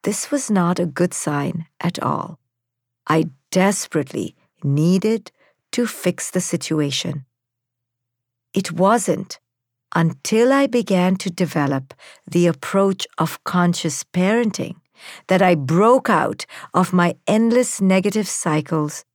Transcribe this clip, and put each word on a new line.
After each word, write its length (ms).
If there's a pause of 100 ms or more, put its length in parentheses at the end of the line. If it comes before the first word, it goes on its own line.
this 280
was 200
not 280
a 80
good 260
sign 540 (140)
at 220
all. 360 (680)
I 240 (200)
desperately 840 (260)
needed 680 (400)
to 140
fix 440
the 100
situation. 840 (1300)
It 180
wasn't 680 (560)
until 580
I 140
began 500
to 140
develop 640 (320)
the 200
approach 600 (120)
of 260
conscious 600
parenting 720 (520)
that 140
I 120
broke 540
out 380 (260)
of 200
my 240 (100)
endless 540
negative 480
cycles 760 (100)